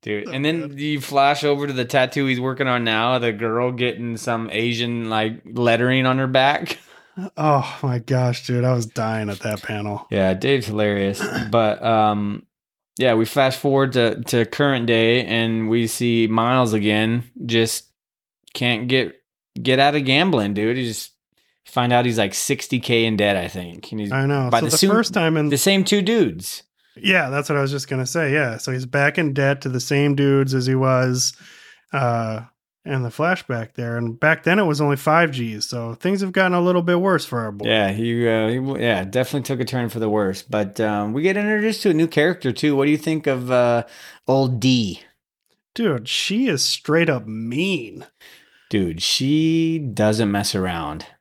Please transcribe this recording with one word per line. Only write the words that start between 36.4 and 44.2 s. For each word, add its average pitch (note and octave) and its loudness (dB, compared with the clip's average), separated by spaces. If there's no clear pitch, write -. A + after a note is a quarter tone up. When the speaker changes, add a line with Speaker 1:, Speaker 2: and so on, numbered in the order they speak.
Speaker 2:
a F3 2
little F3+ 2
bit F3 2
worse F#3 2
for A#2+ -6
our A2 -6
boy. G2+ -8
Speaker 1:
Yeah, G#2 2
he, A#2 0
uh, A2 2
he A#2+ 0
w-, C3 -4
yeah, G#2 0
definitely B2+ -2
took B2+ -4
a B2 0
turn A#2+ -4
for A2 -6
the A2 0
worse. G2+ 0
But, G#2 -4
um, G#2+ -2
we C#3 -4
get F#3+ 0
introduced G#3+ 0
to G3+ 2
a E3 4
new D#3+ 2
character, D3 0
too. D3 0
What C#3 2
do D3 4
you D3+ 4
think D#3 -2
of, B2+ -2
uh, A#2+ 2